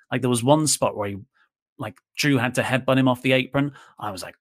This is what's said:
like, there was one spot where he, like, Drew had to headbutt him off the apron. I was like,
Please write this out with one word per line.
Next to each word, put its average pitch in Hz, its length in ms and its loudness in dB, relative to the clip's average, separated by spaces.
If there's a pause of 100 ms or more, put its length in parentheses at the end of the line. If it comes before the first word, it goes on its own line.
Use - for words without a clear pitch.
(120)
like, 123 100 -2
there 123 80 0
was 117 140 0
one 151 220 4
spot - 320 -2
where 101 120 -4
he, 98 80 -8 (600)
like, 110 220 -12 (180)
Drew 143 200 2
had 123 180 -2
to 123 80 0
headbutt 131 340 0
him 131 100 4
off 127 140 0
the 131 120 2
apron. 139 400 0 (260)
I 107 100 -10
was 92 140 -10
like, - 180 -16